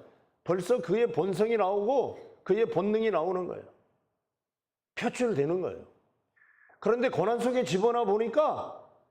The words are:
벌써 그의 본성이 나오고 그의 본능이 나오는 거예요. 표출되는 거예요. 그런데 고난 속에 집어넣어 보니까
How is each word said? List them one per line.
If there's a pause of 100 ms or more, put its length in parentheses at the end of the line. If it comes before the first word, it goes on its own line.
(420)
벌써
그의
본성이
나오고 (140)
그의
본능이
나오는
거예요. (1300)
표출되는
거예요. (920)
그런데
고난
속에
집어넣어
보니까 (340)